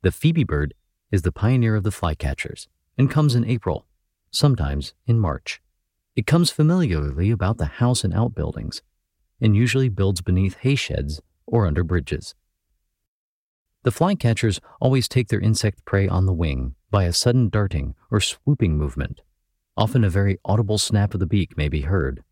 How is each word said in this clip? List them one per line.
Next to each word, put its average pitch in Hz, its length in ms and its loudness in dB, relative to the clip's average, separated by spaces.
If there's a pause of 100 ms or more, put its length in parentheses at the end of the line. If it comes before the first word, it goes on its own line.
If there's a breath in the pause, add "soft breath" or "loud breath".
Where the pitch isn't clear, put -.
The 92 100 2
phoebe 165 320 2
bird 73 300 -2 (360)
is 95 120 0
the 85 100 0
pioneer 117 420 2
of 107 80 0
the 104 80 0
flycatchers - 760 -6 (280)
and 131 140 2
comes 151 240 2
in 120 100 2
April, 107 420 -4 (440)
sometimes 73 640 0 (120)
in 117 120 2
March. 80 420 -4 (540)
It 110 120 -2
comes 170 240 4
familiarly 98 800 0
about 107 280 0
the 78 80 -2
house 120 380 0
and 87 100 0
outbuildings, - 680 -4 (580)
and 107 160 4
usually 127 320 2
builds 98 320 0
beneath 92 380 0
hay 139 160 0
sheds 69 460 -4 (260)
or 113 200 2
under 82 160 0
bridges. 80 520 -4 (1500)
The 127 80 2
flycatchers 117 720 0 (200 loud breath)
always 131 280 2
take 127 200 0
their 101 120 -2
insect 107 440 0
prey 98 240 2
on 92 180 2
the 92 60 0
wing 69 420 -2 (160)
by 101 140 2
a 85 80 0
sudden 123 360 2
darting 90 460 -2 (160)
or 107 100 2
swooping 101 560 0
movement. 71 440 -4 (560)
Often 110 280 2
a 95 60 2
very 98 340 0
audible 104 340 0
snap 101 360 0
of 92 60 -2
the 90 60 0
beak 98 300 -2
may 76 120 -2
be 73 140 -2
heard. 71 500 -2